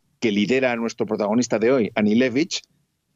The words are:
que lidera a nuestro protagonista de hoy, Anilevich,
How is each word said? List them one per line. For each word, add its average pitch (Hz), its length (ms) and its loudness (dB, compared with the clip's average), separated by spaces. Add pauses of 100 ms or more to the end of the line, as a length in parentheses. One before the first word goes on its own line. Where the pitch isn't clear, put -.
(200)
que 113 120 0
lidera 120 400 0
a 120 40 -2
nuestro 117 320 -6
protagonista 110 500 -2
de 202 140 2
hoy, 139 240 0
Anilevich, 123 640 0 (540)